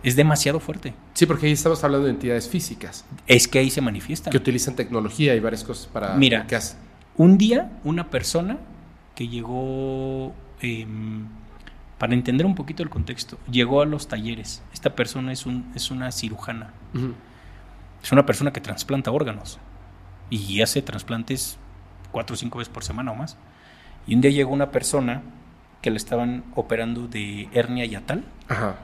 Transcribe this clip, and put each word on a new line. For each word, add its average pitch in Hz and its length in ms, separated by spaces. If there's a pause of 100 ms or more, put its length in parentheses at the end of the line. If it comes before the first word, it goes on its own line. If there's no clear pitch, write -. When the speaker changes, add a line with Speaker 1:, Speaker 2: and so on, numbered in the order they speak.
Speaker 1:
Es 127 140
demasiado 151 420
fuerte. - 360 (180)
Speaker 2:
Sí, 175 140
porque 151 200
ahí 151 60
estamos 156 320
hablando 139 220
de 127 60
entidades 120 360
físicas. - 560 (220)
Speaker 1:
Es 123 200
que - 140
ahí 131 100
se 143 100
manifiestan. 120 520
Speaker 2:
Que - 60
utilizan 123 360
tecnología 120 600
y 110 60
varias 110 240
cosas - 220
para 101 300
Speaker 1:
Mira, 123 240
Speaker 2:
lo 110 80
que 120 80
hacen. - 220 (380)
Speaker 1:
un 180 220
día, 226 320 (140)
una 165 260
persona 170 480 (560)
que 117 140
llegó, 131 1040 (260)
em, 110 680 (720)
para 117 160
entender 127 320
un 190 100
poquito 156 260
el 165 80
contexto, - 480 (100)
llegó 123 320
a 147 60
los 151 220
talleres. 113 520 (120)
Esta - 240
persona 131 340
es 131 160
un, 127 300
es - 160
una 127 180
cirujana. 110 600 (220)
Speaker 2:
Ujú. 123 200 (880)
Speaker 1:
Es - 80
una 139 160
persona 139 260
que - 80
trasplanta 123 520
órganos 113 480 (680)
y 101 320
hace 135 200
trasplantes - 760 (520)
cuatro 117 240
o - 20
cinco 120 220
veces 120 160
por - 80
semana 127 300
o - 20
más. 143 220 (720)
Y 110 80
un 123 40
día 139 120
llegó 139 200
una 139 200
persona 127 500 (580)
que 123 100
le 110 60
estaban 120 460 (140)
operando 120 500
de 104 460
hernia 120 340
yatal 113 380 (240)
Speaker 2:
Ajá. 104 360